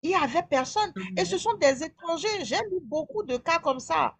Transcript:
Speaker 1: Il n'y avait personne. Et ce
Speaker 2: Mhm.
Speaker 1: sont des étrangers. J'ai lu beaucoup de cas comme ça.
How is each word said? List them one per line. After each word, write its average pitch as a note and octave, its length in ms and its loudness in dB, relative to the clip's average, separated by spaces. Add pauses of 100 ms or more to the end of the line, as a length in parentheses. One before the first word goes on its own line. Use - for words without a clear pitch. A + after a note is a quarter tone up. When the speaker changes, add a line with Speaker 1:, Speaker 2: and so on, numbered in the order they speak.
Speaker 1:
Il D#4 80 -2
n'y F#4+ 40 2
avait D#4 280 2
personne. D4 500 0 (240)
Et F#4 80 4
ce F#4+ 100 -2
Speaker 2:
Mhm. F4 40 0
Speaker 1:
sont - 160 0
des C4+ 280 4
étrangers. E4+ 600 -4
J'ai A3 100 -2 (160)
lu F#4 100 -2
beaucoup D4+ 420 -4
de C4 140 -2
cas E4 220 2
comme C4+ 220 0
ça. D#4 380 0